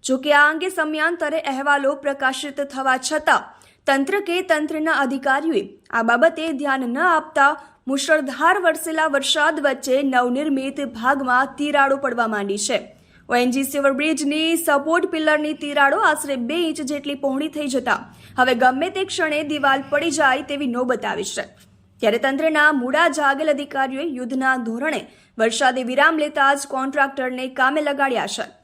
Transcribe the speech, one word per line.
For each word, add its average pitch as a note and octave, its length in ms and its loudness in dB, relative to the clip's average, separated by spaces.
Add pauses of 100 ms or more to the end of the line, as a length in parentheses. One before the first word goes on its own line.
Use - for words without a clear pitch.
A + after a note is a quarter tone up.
જો C4 120 0
કે C#4 160 0
આ D4 180 8
અંગે D#4+ 180 -4
સમયાંતરે D#4 720 -2
અહેવાલો C#4 540 0
પ્રકાશિત C#4 680 -4
થવા C4+ 360 -2
છતાં D4+ 460 0 (440)
તંત્ર C#4 340 2
કે F#4 220 -2
તંત્રના D#4 500 0
અધિકારીઓએ C#4 760 0 (220)
આ A#3 120 -2
બાબતે D#4 500 2
ધ્યાન C4+ 280 -2
ન B3 180 -4
આપતા D#4 580 4 (320)
મુશળધાર C#4+ 720 2
વરસેલા D#4+ 460 0
વરસાદ D4 540 0
વચ્ચે C4+ 420 0
નવનિર્મિત C4+ 840 0
ભાગમાં B3+ 600 0 (120)
તિરાડો C#4 380 2
પડવા A#3+ 300 -2
માંડી G3+ 320 -4
છે. - 380 -4 (320)
ઓએનજીસી B3+ 500 0
ઓવરબ્રિજની D4+ 760 0
સપોર્ટ D#4+ 500 0
પિલ્લરની D#4 460 0
તિરાડો C#4+ 440 2
આશરે D4+ 400 0
બે A#3+ 180 -4
ઇંચ E4 260 -2
જેટલી C#4+ 340 -6
પહોળી C4+ 340 -4
થઈ D4 180 -6
જતા B3 480 -4 (240)
હવે B3+ 160 4
ગમે C4 360 2
તે F#4+ 140 -4
ક્ષણે D#4 380 -2
દિવાલ C#4 480 0
પડી D#4 200 0
જાય C#4 320 2
તેવી C#4+ 240 -6
નોબત A#3+ 380 -2
આવી F#3+ 200 -4
છે. - 180 -8 (580)
ત્યારે A3+ 180 2
તંત્રના D4+ 540 2
મૂડા C#4+ 360 2
જાગેલ C#4+ 420 0
અધિકારીઓએ C4+ 540 -2
યુદ્ધના C4 520 -2
ધોરણે A#3+ 520 -4 (300)
વરસાદે B3 440 2
વિરામ C#4 360 4
લેતા D4 360 2
જ C#4+ 120 -2
કોન્ટ્રાક્ટરને C4 840 -2
કામે C4 320 0
લગાડ્યા C4+ 460 0
છે. - 160 -8 (220)